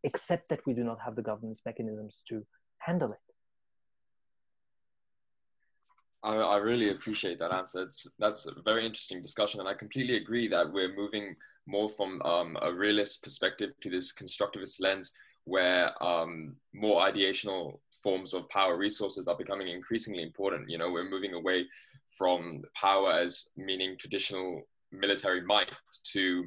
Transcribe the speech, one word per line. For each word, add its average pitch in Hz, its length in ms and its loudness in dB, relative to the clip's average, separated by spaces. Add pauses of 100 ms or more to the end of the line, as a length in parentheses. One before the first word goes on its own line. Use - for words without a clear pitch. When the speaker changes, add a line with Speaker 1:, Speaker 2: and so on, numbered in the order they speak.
Speaker 1:
except - 460 -2
that - 180 -2
we 131 80 2
do 120 100 0
not 113 160 -2
have 113 160 -6
the 120 60 -4
governance 110 420 -6
mechanisms 107 640 -8
to 110 160 -6 (340)
handle 160 340 0
it. - 60 -12 (3000)
Speaker 2:
I, 107 120 0
I 104 220 6
really 110 340 4
appreciate 92 500 -2
that 82 120 0
answer. 92 300 -2
It's, - 240 -8 (120)
that's 104 280 0
a - 60 -10 (120)
very 113 220 4
interesting 95 360 -8
discussion, 104 380 0
and 92 80 -2
I 101 60 0
completely 123 420 -2
agree 110 320 0
that 85 240 2
we're 95 220 0
moving 101 420 -4 (300)
more 101 220 0
from, 95 340 -4
um, 85 400 2
a 87 100 2
realist 104 500 2
perspective - 480 -4 (100)
to 95 100 -8
this 90 220 -2
constructivist 95 680 -6
lens, 95 320 0 (320)
where, 90 580 4
um, 82 540 -2 (180)
more 104 260 4
ideational 95 760 2 (240)
forms 92 320 0
of 87 140 -4
power 95 280 4
resources 98 500 -2
are 90 100 2
becoming 95 320 -4
increasingly 95 540 -4
important. 85 480 -2
You 82 80 -4
know, 87 120 0
we're 87 200 -2
moving 95 240 -4
away 90 320 0 (400)
from 85 560 0 (120)
power 98 380 4
as 87 440 0
meaning 95 420 -4
traditional 92 640 -4 (300)
military 98 500 2
might 98 280 4 (420)
to 90 340 2